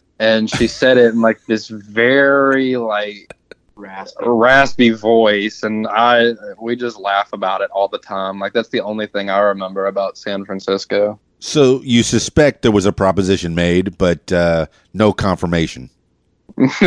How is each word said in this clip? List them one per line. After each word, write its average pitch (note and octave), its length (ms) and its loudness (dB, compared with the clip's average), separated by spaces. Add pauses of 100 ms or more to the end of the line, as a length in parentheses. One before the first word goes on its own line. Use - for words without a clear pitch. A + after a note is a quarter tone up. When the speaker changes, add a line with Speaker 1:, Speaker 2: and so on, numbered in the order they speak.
(200)
Speaker 1:
And A2 320 0
she A#2 160 0
said B2+ 320 2
it A#2 160 6
in, A#2 60 0
like, A2+ 260 0
this A2 200 -2
very, C3 1080 0
like, G#2 560 -6 (420)
Speaker 2:
Raspy. F#2+ 480 -16
Speaker 1:
raspy B2 680 4
voice, G#2+ 720 0
and G#2+ 240 -4
I, A#2 460 2 (280)
we A#2+ 140 -4
just A#2+ 240 -8
laugh G2 340 -2
about F#2+ 280 -4
it G2 100 -6
all G2 160 -2
the G#2 100 -8
time. G2 420 -8
Like, G2 140 -8
that's A2+ 160 -4
the A#2 120 -4
only G#2+ 260 -6
thing G2 240 -6
I G2 80 0
remember G2 480 -2
about G2 320 -4
San G2 260 -8
Francisco. G2+ 720 -4 (200)
Speaker 3:
So C3 440 2
you A#2 200 2
suspect B2+ 580 0
there A#2 100 2
was G2+ 140 2
a G2+ 80 2
proposition F#2 640 0
made, F2 420 0
but, F2 340 -2
uh, E2+ 360 0 (260)
no G#2 180 4
confirmation. F2 800 -2 (640)
Speaker 1:
<laughs> - 320 0